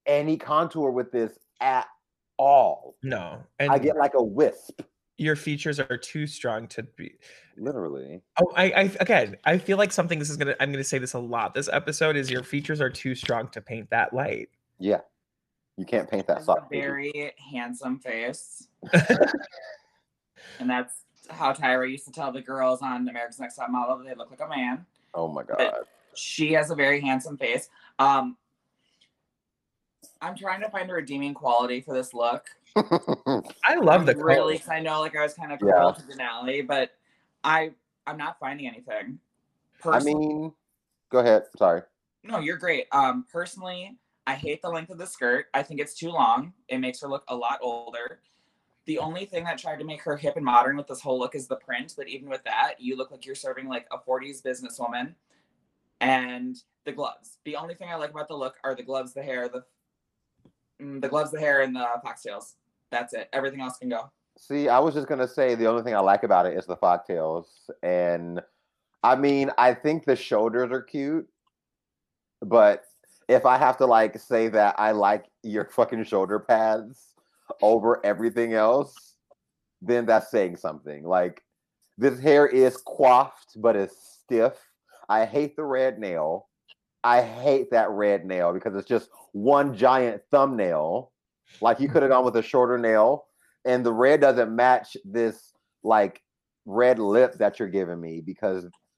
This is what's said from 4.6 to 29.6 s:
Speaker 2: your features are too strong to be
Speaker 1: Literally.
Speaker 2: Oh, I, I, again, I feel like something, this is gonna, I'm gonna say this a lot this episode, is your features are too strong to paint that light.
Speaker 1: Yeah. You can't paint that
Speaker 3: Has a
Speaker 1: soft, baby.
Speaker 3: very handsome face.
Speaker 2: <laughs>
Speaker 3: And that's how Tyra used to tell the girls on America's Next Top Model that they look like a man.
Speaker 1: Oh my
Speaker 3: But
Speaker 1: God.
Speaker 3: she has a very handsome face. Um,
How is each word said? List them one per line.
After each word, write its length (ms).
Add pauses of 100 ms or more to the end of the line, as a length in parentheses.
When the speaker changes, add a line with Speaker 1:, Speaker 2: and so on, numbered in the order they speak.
Speaker 2:
your 180
features 440
are 180
too 300
strong 400
to 160
be 320 (400)
Speaker 1:
Literally. 640 (220)
Speaker 2:
Oh, 160
I, 140
I, 100 (180)
again, 460
I 140
feel 180
like 140
something, 260
this 140
is 60
gonna, 220
I'm 120
gonna 120
say 140
this 160
a 60
lot 340
this 180
episode, 440
is 160
your 100
features 400
are 80
too 240
strong 360
to 120
paint 300
that 200
light. 380 (300)
Speaker 1:
Yeah. 220 (760)
You 80
can't 240
paint 180
that 100
Speaker 3:
Has 60
a 20
Speaker 1:
soft, 260
baby. 100
Speaker 3:
very 520 (180)
handsome 480
face. 680 (240)
Speaker 2:
<laughs> 60 (1600)
Speaker 3:
And 100
that's 340 (260)
how 240
Tyra 360
used 160
to 60
tell 200
the 100
girls 400
on 260
America's 320
Next 160
Top 140
Model 280
that 100
they 80
look 140
like 120
a 60
man. 380 (280)
Speaker 1:
Oh 140
my 160
Speaker 3:
But 140
Speaker 1:
God. 260 (320)
Speaker 3:
she 380
has 180
a 40
very 260
handsome 360
face. 320 (300)
Um, 380 (1800)